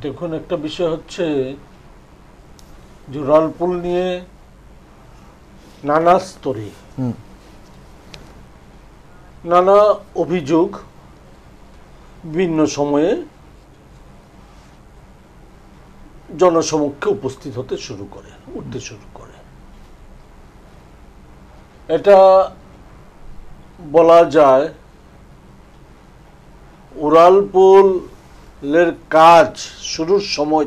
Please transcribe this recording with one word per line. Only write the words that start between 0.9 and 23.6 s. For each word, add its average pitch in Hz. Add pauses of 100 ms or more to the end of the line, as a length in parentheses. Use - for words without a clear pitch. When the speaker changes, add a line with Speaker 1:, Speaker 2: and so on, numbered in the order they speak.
Speaker 1:
যে 135
উড়ালপুল 160
নিয়ে 180 (1600)
নানা 165
স্তরে 110 (280)
Speaker 2:
হুম। 127 (2250)
Speaker 1:
নানা 196 (220)
অভিযোগ 165 (1500)
বিভিন্ন 160
সময়ে 147 (3250)
জনসমক্ষে 160
উপস্থিত 135
হতে 127
শুরু 98
করে, -
উঠতে 135
শুরু -
করে। - (2500)
এটা 190 (1400)